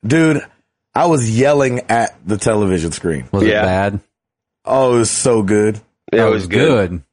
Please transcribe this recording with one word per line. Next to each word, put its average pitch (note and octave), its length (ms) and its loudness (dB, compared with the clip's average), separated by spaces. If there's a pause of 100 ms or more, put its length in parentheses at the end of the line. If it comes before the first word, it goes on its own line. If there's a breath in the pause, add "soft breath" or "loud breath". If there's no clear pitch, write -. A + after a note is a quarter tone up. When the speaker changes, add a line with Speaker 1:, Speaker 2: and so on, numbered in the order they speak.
Speaker 1:
dude, D#3 360 2 (520)
I D3+ 140 2
was C3 300 0
yelling C3 520 2
at A#2 260 -2 (100)
the G2+ 120 -4
television F#2+ 540 0
screen. D2+ 400 -6
Speaker 2:
Was G2 120 0
Speaker 3:
Yeah. G#2+ 180 2
Speaker 2:
it G#2+ 40 0
bad? G2 340 -2 (640)
Speaker 1:
Oh, B2+ 300 2
it A#2 40 4
was A2 120 0
so A#2 320 0
good. G#2 340 0 (340)
Speaker 3:
It A2 80 2
Speaker 2:
Oh, A2+ 80 2
it A2 40 2
Speaker 3:
was G#2+ 120 -2
Speaker 2:
was F2 40 -10
Speaker 3:
good. G#2+ 440 0
Speaker 2:
good. F2 220 -10